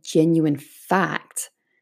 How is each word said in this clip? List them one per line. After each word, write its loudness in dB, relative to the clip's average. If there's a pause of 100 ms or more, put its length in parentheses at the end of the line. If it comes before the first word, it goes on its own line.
genuine 2
fact, -6 (300)